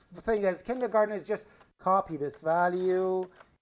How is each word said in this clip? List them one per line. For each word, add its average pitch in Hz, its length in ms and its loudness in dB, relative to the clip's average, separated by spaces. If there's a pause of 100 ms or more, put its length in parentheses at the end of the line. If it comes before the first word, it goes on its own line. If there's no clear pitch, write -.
(160)
thing 214 280 0
is 180 180 0
kindergarten 214 520 0
is 180 140 -8
just 208 180 -4 (320)
copy 190 380 0
this 143 240 -6
value, 185 880 0 (340)